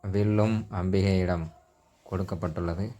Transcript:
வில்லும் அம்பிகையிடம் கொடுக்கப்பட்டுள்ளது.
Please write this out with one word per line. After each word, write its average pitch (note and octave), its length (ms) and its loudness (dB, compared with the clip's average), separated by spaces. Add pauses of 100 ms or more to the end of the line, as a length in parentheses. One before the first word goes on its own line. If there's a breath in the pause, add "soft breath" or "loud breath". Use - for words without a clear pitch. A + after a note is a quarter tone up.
வில்லும் G#2 500 2 (240)
அம்பிகையிடம் F#2 640 2 (680)
கொடுக்கப்பட்டுள்ளது. F2 760 -4 (140)